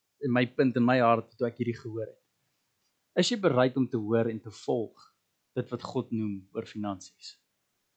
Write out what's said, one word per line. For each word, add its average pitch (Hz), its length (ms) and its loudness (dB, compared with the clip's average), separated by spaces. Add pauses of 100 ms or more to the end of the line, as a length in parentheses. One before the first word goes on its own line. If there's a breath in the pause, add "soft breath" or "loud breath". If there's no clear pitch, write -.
(260)
en 123 100 0
my 123 160 4
punt 131 240 2
in 123 80 2
my 127 160 4
hart 117 380 4
toe 120 100 -2
ek 117 140 -6
hierdie 117 180 -4
gehoor 110 300 -10
het. - 100 -20 (1040)
Is - 80 0
jy 233 80 -4
bereid 131 400 4
om 123 80 2
te 117 120 -4
hoor 113 280 2
en 110 160 -6
te 110 80 -14 (140)
volg 123 420 -4 (480)
dit 127 160 -6
wat 117 220 -10
God 123 180 -6
noem 107 300 -6 (140)
oor 113 120 -10
finansies? - 720 -12 (600)